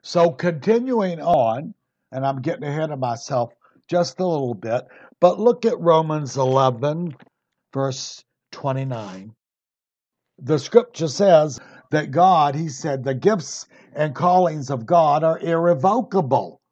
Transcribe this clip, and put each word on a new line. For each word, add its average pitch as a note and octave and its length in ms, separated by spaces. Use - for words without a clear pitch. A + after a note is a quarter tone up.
So F3 220
continuing F#3 880
on, C#3+ 540
and C3 160
I'm C3+ 140
getting D3+ 220
ahead D3+ 280
of C#3 80
myself A#2+ 540
just F3 320
a F#3 60
little C#3 280
bit, A2+ 300
but F3+ 200
look A#3 260
at G3 140
Romans D#3 580
eleven, C3+ 800
verse C3+ 500
twenty-nine. A2+ 840
The C3+ 220
scripture - 480
says D#3 520
that D3+ 220
God, D#3+ 420
he D#3+ 160
said, C3+ 340
"The C3 120
gifts F3+ 500
and D3+ 200
callings E3 560
of A#2+ 160
God D#3 380
are D#3+ 160
irrevocable." E3 1200